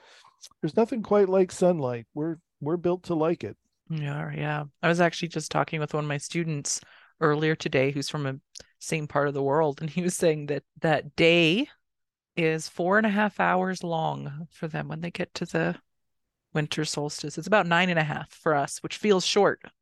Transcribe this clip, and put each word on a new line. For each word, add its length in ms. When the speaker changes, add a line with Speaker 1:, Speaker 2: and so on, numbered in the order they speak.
Speaker 1:
there's 160
nothing 240
quite 280
like 220
sunlight. 640
We're, 240
we're 160
built 260
to 120
like 280
it. 140
Speaker 2:
Yeah, 460
yeah. 280
I 80
was 120
actually 280
just 220
talking 280
with 140
one 100
of 40
my 100
students 640
earlier 360
today 360
who's 180
from 160
a 100
same 280
part 200
of 60
the 100
world, 380
and 80
he 120
was 140
saying 320
that 160
that 340
day 520
is 320
four 300
and 100
a 20
half 300
hours 440
long 680
for 160
them 200
when 140
they 100
get 240
to 100
the 300
winter 320
solstice. 520
It's 100
about 200
nine 220
and 100
a 40
half 280
for 240
us, 280
which 140
feels 280
short. 360